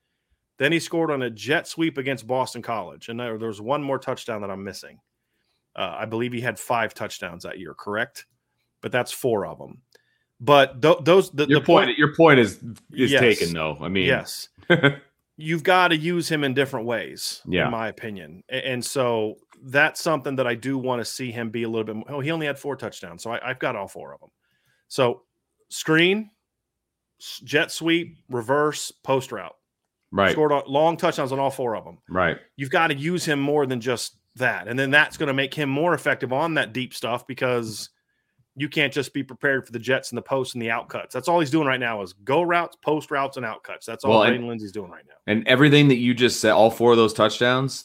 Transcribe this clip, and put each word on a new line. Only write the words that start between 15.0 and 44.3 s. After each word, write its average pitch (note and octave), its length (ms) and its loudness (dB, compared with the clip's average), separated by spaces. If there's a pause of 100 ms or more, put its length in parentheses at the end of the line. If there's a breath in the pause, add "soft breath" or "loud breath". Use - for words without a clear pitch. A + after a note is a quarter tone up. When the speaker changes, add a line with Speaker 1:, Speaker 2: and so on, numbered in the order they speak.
Speaker 1:
You've D#3+ 260 -4
gotta F3+ 320 4
use E3+ 320 -2
him D3+ 160 -2
in C3+ 120 -2
different C3 320 -2
ways, F#2+ 600 -8
Speaker 2:
Yeah. F2 180 2
Speaker 1:
in - 60 -2
my A2+ 180 -4
opinion. F#2 600 -14
A-, B2+ 180 -6
and B2 160 -6
so A#2 520 -2 (280)
that's C#3+ 380 0
something D3 360 -2
that B2+ 100 0
I A#2+ 80 -2
do C3 240 -4
wanna B2 260 -4
see B2+ 260 -10
him A#2 200 -8
be A#2 100 -6
a A2+ 80 -4
little A2+ 140 -2
bit G#2+ 120 -10
more. G#2+ 140 -10
Oh, C#3+ 100 -8
he C#3+ 120 -4
only D#3+ 160 -4
had C#3 100 -4
four C#3 180 -8
touchdowns, F#2 460 -12
so A2+ 100 -8
I, A#2 200 -8
I've B2+ 80 -8
got C3 160 -4
all G2 120 -8
four C#2 280 -16
of - 80 -20
'em. D#2+ 60 -20 (580)
So B2 360 0 (460)
screen, F#3 600 2 (920)
s-, - 220 -16
jet D3 280 0
sweep, E3 460 -2 (120)
reverse, C3+ 600 -2
post C3+ 400 -2
route. F#2 240 -12 (560)
Speaker 2:
Right. G2 200 4
Speaker 1:
Scored D3+ 220 4
on, C#3 140 2
long D#3 300 2
touchdowns D3+ 340 -2
on C3+ 80 -4
all C#3 120 0
four A#2+ 240 -4
of F2+ 100 -8
'em. E2+ 120 -20 (120)
Speaker 2:
Right. F2+ 280 2 (180)
Speaker 1:
You've C#3 160 -8
gotta E3 240 2
use D#3+ 300 -4
him D3 140 0
more C#3+ 260 2
than B2+ 160 -4
just A#2+ 360 -4 (200)
that. G#2+ 300 -2
And A#2+ 120 -6
then C3+ 120 0
that's D3 260 2
gonna C#3+ 160 -2
make C3+ 200 -2
him D3+ 160 -4
more D#3 240 0
effective C3 380 -2
on D#3+ 240 -2
that A2+ 180 -2
deep B2+ 200 -8
stuff A#2 340 -6
because A#2+ 600 -4 (680)
you C#3+ 100 -6
can't C#3+ 240 0
just C3+ 200 -4
be C#3+ 80 -4
prepared C3+ 460 -2
for A2+ 40 -20
the A#2 80 -6
jets B2 300 -2
and A#2+ 80 -8
the A2 40 -6
posts C3+ 340 -4
and A#2+ 60 -8
the A2+ 100 -4
out A#2 180 -6
cuts. G#2 240 -10
That's B2+ 140 -8
all F3 120 2
he's C#3+ 120 -2
doing D#3 160 2
right B2+ 120 0
now A#2 220 -4
is F#2 120 -12
go B2+ 280 0
routes, E3+ 360 0
post D3+ 340 -2
routes, C#3 260 -2
and B2 80 -6
out A2 180 -8
cuts. - 220 -16
That's A2+ 180 -12
all - 80 4
Speaker 2:
Well, A2 120 8
and A#2 80 6